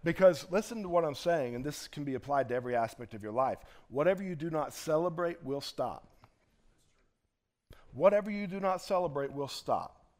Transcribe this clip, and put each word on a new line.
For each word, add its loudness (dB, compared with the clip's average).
Because 6
listen -2
to -6
what 4
I'm -2
saying, 0
and -6
this -8
can -8
be -4
applied 0
to 0
every 0
aspect -2
of -10
your -6
life. 0
Whatever 2
you -6
do -6
not -2
celebrate -2
will -4
stop. -6
Whatever 4
you -4
do -4
not 0
celebrate 0
will -4
stop. -4